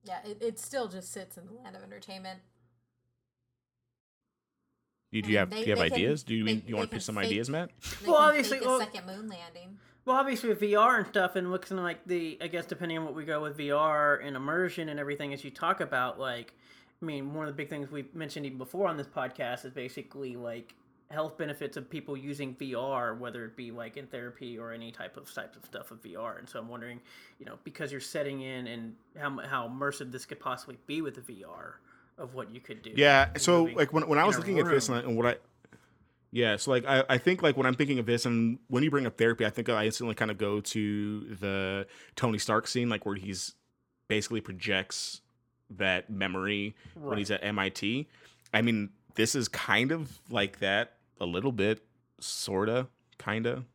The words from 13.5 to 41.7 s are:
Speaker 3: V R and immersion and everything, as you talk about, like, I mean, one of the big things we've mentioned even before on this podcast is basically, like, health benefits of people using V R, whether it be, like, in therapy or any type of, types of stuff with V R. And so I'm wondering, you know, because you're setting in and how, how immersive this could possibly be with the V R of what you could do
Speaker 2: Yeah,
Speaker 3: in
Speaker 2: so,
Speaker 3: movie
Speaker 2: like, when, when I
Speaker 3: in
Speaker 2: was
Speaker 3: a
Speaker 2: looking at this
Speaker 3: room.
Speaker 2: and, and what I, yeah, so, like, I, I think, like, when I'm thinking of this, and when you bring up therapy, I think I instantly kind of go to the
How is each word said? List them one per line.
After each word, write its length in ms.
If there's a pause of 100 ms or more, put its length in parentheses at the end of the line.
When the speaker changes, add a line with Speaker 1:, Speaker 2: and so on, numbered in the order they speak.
Speaker 3:
V 140
R 460
and 180
immersion 540
and 100
everything, 340
as 120
you 60
talk 300
about, 380
like, 360 (460)
I 40
mean, 300
one 120
of 60
the 40
big 120
things 220
we've 240
mentioned 320
even 120
before 300
on 80
this 120
podcast 560
is 80
basically, 640
like, 380 (360)
health 260
benefits 400
of 140
people 260
using 380
V 200
R, 400
whether 300
it 100
be, 160
like, 280
in 80
therapy 500
or 160
any 200
type 260
of, 120
types 280
of 80
stuff 240
with 120
V 140
R. 220
And 100
so 100
I'm 100
wondering, 340 (360)
you 60
know, 200
because 280
you're 80
setting 400
in 260
and 300 (220)
how, 220
how 280
immersive 420
this 140
could 160
possibly 460
be 160
with 140
the 40
V 240
R 360 (380)
of 160
what 160
you 100
could 220
do 120
Speaker 2:
Yeah, 400
Speaker 3:
in 60
Speaker 2:
so, 220
Speaker 3:
movie 120
Speaker 2:
like, 180
when, 140
when 120
I 40
Speaker 3:
in 60
Speaker 2:
was 80
Speaker 3:
a 20
Speaker 2:
looking 220
at 80
this 200
Speaker 3:
room. 100
Speaker 2:
and, 100
and 80
what 100
I, 100 (920)
yeah, 260
so, 140
like, 160
I, 220
I 100
think, 240
like, 140
when 100
I'm 80
thinking 240
of 80
this, 200
and 320 (100)
when 160
you 60
bring 160
up 120
therapy, 260
I 60
think 180
I 180
instantly 280
kind 160
of 80
go 220
to 600 (140)
the 520 (280)